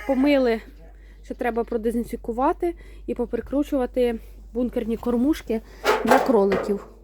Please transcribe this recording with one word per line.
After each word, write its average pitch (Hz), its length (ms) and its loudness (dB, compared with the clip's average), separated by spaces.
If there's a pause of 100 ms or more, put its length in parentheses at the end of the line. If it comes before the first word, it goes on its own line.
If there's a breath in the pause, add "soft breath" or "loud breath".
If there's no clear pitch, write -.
помили, 262 540 4 (640 soft breath)
ще - 100 -12
треба 233 300 -2
продезінфікувати 240 1120 -2 (320 loud breath)
і 240 80 -4
поприкручувати 247 1040 -2 (340 soft breath)
бункерні 233 440 -2
кормушки 240 640 0 (440 loud breath)
для 254 140 6
кроликів. 196 680 2 (160)